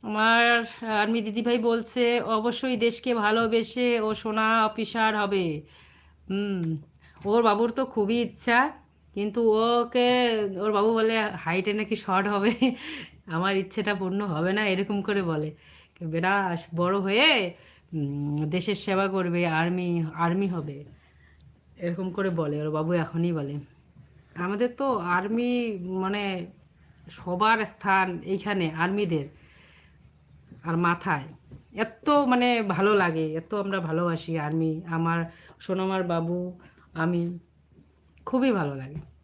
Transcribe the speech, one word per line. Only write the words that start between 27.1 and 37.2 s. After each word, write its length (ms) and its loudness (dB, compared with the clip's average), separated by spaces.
সবার 540 0
স্থান 600 0
এইখানে 460 -2
আর্মিদের, 540 0
আর 140 -2
মাথায় 500 0
এত 340 -4
মানে 540 4
ভালো 320 2
লাগে, 380 2
এত 200 -8
আমরা 260 -2
ভালোবাসি 600 -2
আর্মি। 480 -2
আমার 320 0
সোনামার 440 -2
বাবু, 340 -2
আমি 460 -2